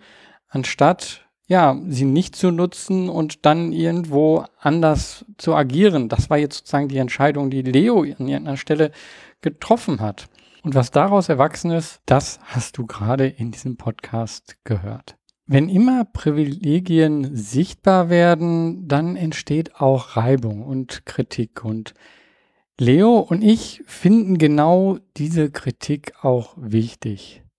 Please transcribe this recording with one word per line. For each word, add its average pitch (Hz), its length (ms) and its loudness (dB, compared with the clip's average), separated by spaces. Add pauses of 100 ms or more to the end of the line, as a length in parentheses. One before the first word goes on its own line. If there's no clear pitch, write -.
(460)
anstatt, - 800 -2 (220)
ja, 165 280 4 (120)
sie 135 160 -2
nicht 143 320 0
zu 180 160 0
nutzen 180 560 -2
und 165 380 -4
dann 165 260 2
irgendwo 165 720 0 (160)
anders 156 640 0 (140)
zu 165 180 0
agieren. 147 520 2
Das 113 220 -2
war 151 80 2
jetzt 147 200 -4
sozusagen 143 280 -4
die 135 120 -6
Entscheidung, 139 520 -2
die 131 120 -4
Leo 165 400 2
an 143 40 -2 (220)
irgendeiner 143 280 -6
Stelle 151 360 0 (480)
getroffen 165 600 -2
hat. 107 280 -8 (340)
Und 139 140 -2
was 123 160 0
daraus 190 360 2
erwachsen 160 440 0
ist, 165 340 -6
das 139 380 0
hast - 340 -8
du 120 80 -6
gerade 127 400 -2
in 120 240 -6
diesem 123 260 -10
Podcast - 840 -10
gehört. 107 540 -8 (280)
Wenn 143 240 2
immer 233 360 2
Privilegien 151 1300 -2
sichtbar 170 760 0
werden, 170 760 2
dann 156 300 -2
entsteht 160 640 -6
auch 135 360 0
Reibung 117 460 -2
und 131 420 -10
Kritik. - 600 -8
Und 110 300 -8 (840)
Leo 185 400 6
und 185 240 0
ich 220 440 2
finden 190 520 2
genau 160 600 4 (180)
diese 151 340 -2
Kritik - 720 -8
auch 123 320 0
wichtig. 113 840 -6 (160)